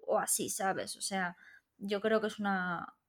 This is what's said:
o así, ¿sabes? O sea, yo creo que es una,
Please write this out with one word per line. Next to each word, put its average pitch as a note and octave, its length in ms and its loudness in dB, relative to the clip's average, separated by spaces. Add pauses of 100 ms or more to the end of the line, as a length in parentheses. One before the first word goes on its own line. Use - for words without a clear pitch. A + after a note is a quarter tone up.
o G#3 120 4
así, - 300 0
¿sabes? - 480 -2
O - 40 -16
sea, F3+ 360 -2 (400)
yo G3+ 240 -2
creo A3 200 4
que G#3+ 80 0
es G#3+ 100 -8
una, F3+ 560 0 (140)